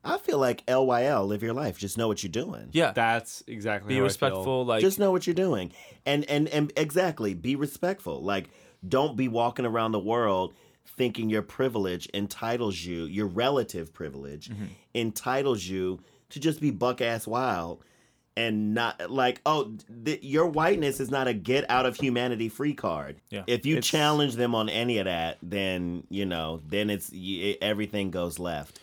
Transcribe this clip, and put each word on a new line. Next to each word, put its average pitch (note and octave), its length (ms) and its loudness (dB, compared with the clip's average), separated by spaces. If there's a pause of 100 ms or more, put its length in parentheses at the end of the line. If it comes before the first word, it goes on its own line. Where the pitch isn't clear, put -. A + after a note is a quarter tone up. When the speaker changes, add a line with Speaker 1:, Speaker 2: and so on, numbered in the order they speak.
Speaker 1:
I D#4+ 140 -2
feel D3 220 0
like B2+ 280 0
L C3 200 4
Y A#2+ 180 4
L, A2+ 220 2
live G#2 160 -2
your A2+ 100 -2
life. C3 240 -4
Just G2+ 220 -6
know A#2 80 2
what G#2 160 0
you're F2+ 80 -6
doing. G#2+ 400 -6
Speaker 2:
Yeah. D#3 220 2
Speaker 3:
That's A#2 520 0
exactly G#2 440 -4
Speaker 2:
Be C3 60 0
Speaker 3:
how C3 40 4
I - 0 -
feel. C3 60 6
Speaker 2:
respectful, B2+ 600 0
like A2+ 160 2
Speaker 1:
Just F#3+ 160 4
know G3+ 140 4
what F#3 160 0
you're F3 80 2
doing. C#3 360 0 (340)
And, C#3+ 200 2
and, D3 240 2
and D3 260 0
exactly, D3+ 600 2
be A#2 200 -2
respectful. C#3+ 680 -4
Like, - 260 -2 (380)
don't C3 280 4
be C3 120 2
walking A#2 400 2
around A2+ 240 2
the G#2+ 80 2
world G2+ 540 2 (440)
thinking A#2 320 0
your G#2+ 140 2
privilege G#2 640 -2
entitles G#2 760 -2
you, E2+ 220 -4
your G2 220 -2
relative G#2+ 680 0
privilege C#2+ 560 -10
Speaker 2:
Mm-hmm. G#2 160 -8 (300)
Speaker 1:
entitles A#2+ 720 0
you F#2 340 -2 (300)
to D3+ 100 -14
just D#3 200 0
be D3 120 2
buck-ass A#2 560 0
wild G#2+ 560 -2 (540)
and G#2+ 360 0
not, A2+ 380 -2
like, B2+ 340 2
oh, D3 280 2 (320)
th-, D3+ 180 -2
your D3+ 240 2
whiteness D#3 540 2
is B2 100 -4
not C3+ 160 2
a A#2+ 60 2
get A#2+ 360 2
out B2+ 160 4
of B2+ 120 0
humanity A#2+ 500 0
free C#3+ 260 -2
card. D2+ 460 -4 (100)
Speaker 2:
Yeah. G2+ 160 -8
Speaker 1:
If A#2+ 200 0
you D#3 120 2
Speaker 3:
It's A#2+ 100 0
Speaker 1:
challenge D3 480 2
them A#2+ 200 2
on G#2+ 140 2
any A2+ 300 0
of F#2+ 60 0
that, E2 380 -2
then, F2+ 680 -2
you G2 160 -2
know, D#2+ 400 -4
then G#2 240 -2
it's, G2+ 220 -4
y-, - 80 -16
it, F#2+ 420 -4
everything G2+ 480 -2
goes F2 300 -4
left. E2 440 -6